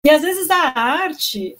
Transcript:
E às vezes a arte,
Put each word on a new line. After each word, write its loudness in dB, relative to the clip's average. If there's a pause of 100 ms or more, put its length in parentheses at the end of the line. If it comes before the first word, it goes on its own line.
E 8
às 6
vezes -4
a 0
arte, -4